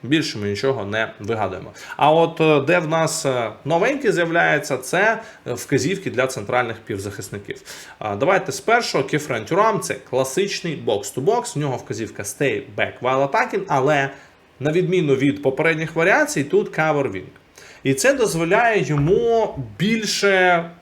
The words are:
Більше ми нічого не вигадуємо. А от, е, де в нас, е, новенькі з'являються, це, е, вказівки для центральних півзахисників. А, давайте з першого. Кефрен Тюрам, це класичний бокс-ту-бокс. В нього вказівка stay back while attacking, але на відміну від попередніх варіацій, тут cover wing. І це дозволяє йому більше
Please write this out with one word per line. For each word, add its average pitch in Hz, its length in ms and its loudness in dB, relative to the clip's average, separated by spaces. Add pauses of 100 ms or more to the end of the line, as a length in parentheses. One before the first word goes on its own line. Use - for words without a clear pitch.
Більше 147 340 0
ми 104 100 -2
нічого 107 380 -2
не 110 340 -4
вигадуємо. 104 520 -4 (260)
А 143 140 6
от, 165 300 2
е, 156 180 6
де 151 200 2
в 160 80 -4
нас, 160 380 0
е, 123 260 -2 (140)
новенькі 220 460 0
з'являються, 165 680 0
це, 202 440 0 (260)
е, 123 60 -6
вказівки 143 580 -2
для 123 160 0
центральних 117 500 -2
півзахисників. 101 840 -10 (380)
А, 104 160 -4
давайте 180 360 2
з - 80 -8
першого. 226 440 0
Кефрен 135 420 -4
Тюрам, 185 340 2
це - 160 -6 (140)
класичний 151 680 -2 (100)
бокс-ту-бокс. 143 680 -2
В 147 40 -2
нього 135 180 -2
вказівка 107 460 -8
stay 113 380 -2 (160)
back 98 240 0
while 131 280 2
attacking, 226 380 0
але 139 420 2 (500)
на 143 120 0
відміну 165 440 2
від 143 280 0
попередніх 156 520 0
варіацій, 196 480 2
тут 202 340 0
cover 147 340 2
wing. 92 180 -10 (540)
І 139 100 2
це 254 200 4
дозволяє 196 680 2
йому 202 720 2 (240)
більше 190 840 2 (160)